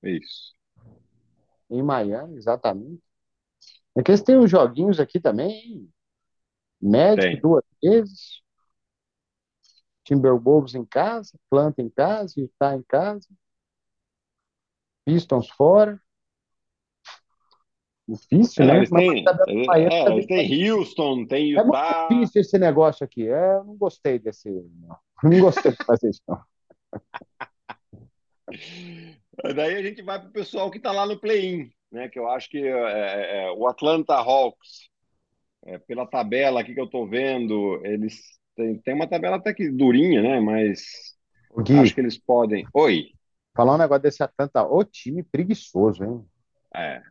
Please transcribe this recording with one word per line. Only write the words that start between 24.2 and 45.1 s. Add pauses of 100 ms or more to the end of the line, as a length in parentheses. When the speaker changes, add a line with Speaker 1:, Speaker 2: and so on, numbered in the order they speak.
Speaker 2:
desse,
não. (260)
Não
gostei
de
fazer
isso,
não. (2000)
Speaker 1:
<laughs>
Daí
a
gente
vai
pro
pessoal
que
tá
lá
no
play-in, (200)
né?
Que
eu
acho
que,
é,
é,
é,
o
Atlanta
Hawks, (760)
é,
pela
tabela
aqui
que
eu
tô
vendo,
eles (360)
têm,
têm
uma
tabela
até
que
durinha,
né?
Mas (340)
Speaker 2:
Ô,
Gui.
Speaker 1:
acho
que
eles
podem.
Oi. (440)
Speaker 2:
Falar
um
negócio
desse
Atlanta,
ô
time